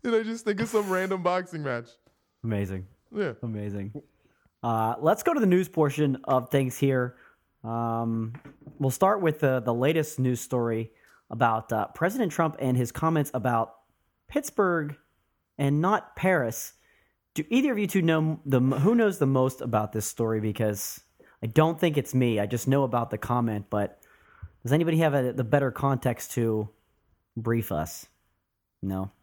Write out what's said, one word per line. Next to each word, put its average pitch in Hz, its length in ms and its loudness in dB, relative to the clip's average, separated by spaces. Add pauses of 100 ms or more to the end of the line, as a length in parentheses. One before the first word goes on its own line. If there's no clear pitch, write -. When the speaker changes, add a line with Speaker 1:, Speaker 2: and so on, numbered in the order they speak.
Speaker 1:
And 233 80 0
I 226 80 4
just 226 220 -6
think 208 160 -2
of 226 80 -2
some 208 220 0
random 185 320 -2
boxing 180 400 -2
match. 120 240 -4 (560)
Speaker 2:
Amazing. 98 440 -4 (240)
Speaker 1:
Yeah. 202 220 -4 (100)
Speaker 2:
Amazing. 104 480 -8 (720)
Uh, 113 380 -2
let's 170 220 2
go 339 100 2
to 294 80 0
the 220 60 2
news 180 200 4
portion 143 580 0
of 127 260 0
things 135 260 0
here. 127 400 0 (480)
Um, 117 720 -2 (440)
we'll 135 120 0
start 190 320 2
with 156 180 0
the, 131 200 2
the 117 120 -2
latest 147 460 0
news 127 240 0
story 117 480 -2 (400)
about, 113 420 0
uh, 107 160 0
President 190 440 -2
Trump 160 260 -2
and 127 180 0
his 123 160 0
comments 160 400 0
about 117 440 -2 (520)
Pittsburgh 175 680 -2 (640)
and 147 240 0
not 190 360 0
Paris. 151 580 0 (600)
Do 156 140 -4
either 262 240 2
of 214 60 -2
you 208 80 0
two 185 160 0
know 160 420 2
the 135 140 2
m-, 127 140 4
who 160 220 4
knows 220 240 4
the 143 80 2
most 135 360 2
about 107 320 0
this 107 100 -2
story? 113 360 -2
Because 107 600 -2 (420)
I 117 40 -4
don't 156 340 2
think 165 160 2
it's - 180 -2
me. 120 260 4
I 101 40 2
just 117 240 -2
know 139 160 4
about 117 260 -2
the 110 60 -4
comment, 113 540 -2
but 104 320 -2 (640)
does 120 80 0
anybody 160 260 2
have 156 160 4
a, 127 180 2
the 127 120 -2
better 135 260 2
context 127 640 -2
to 110 360 0 (680)
brief 117 340 -2
us? 78 360 -6 (760)
No? 95 280 -4 (120)